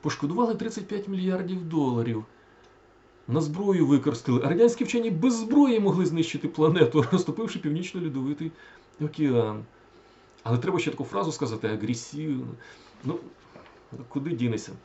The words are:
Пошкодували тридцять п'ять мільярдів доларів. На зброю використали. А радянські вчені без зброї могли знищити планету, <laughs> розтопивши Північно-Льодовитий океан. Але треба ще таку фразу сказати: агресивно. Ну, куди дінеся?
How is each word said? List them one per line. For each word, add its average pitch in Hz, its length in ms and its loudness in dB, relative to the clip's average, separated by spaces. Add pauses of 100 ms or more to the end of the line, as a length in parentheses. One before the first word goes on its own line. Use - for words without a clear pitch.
Пошкодували 214 480 0
тридцять 220 320 -6
п'ять 202 200 -6
мільярдів 185 580 -2
доларів. 120 600 0 (1000)
На 139 140 2
зброю 170 460 2
використали. 131 580 2
А 139 40 2
радянські 233 340 4
вчені 233 260 0
без 208 240 2
зброї 233 460 4
могли 185 260 2
знищити 160 420 -2
планету, 156 600 4
<laughs> - 40 -2
розтопивши 185 480 -2
Північно-Льодовитий 156 920 -4 (500)
океан. 120 600 0 (800)
Але 117 140 2
треба 165 220 0
ще 151 120 -2
таку 143 120 -8
фразу 165 280 -2
сказати: 113 360 -4
агресивно. 127 800 -4 (560)
Ну, 165 160 -4 (920)
куди 143 200 -4
дінеся? 120 420 -2 (140)